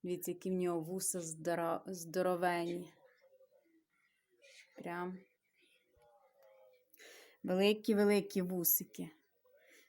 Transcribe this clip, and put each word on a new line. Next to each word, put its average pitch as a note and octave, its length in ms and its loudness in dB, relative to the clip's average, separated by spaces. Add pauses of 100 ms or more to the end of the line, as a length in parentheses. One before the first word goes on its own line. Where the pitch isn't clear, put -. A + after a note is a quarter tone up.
Дивіться, F3+ 280 -4
які F3+ 200 -4
в F#3 40 2
нього F3+ 260 2
вуса F3+ 400 -4
здора-, E3 680 -2
здоровенні. F3 1040 0 (1800)
Прям F3+ 420 -8 (2250)
великі-великі G3+ 1000 4
вусики. F3+ 680 -2 (760)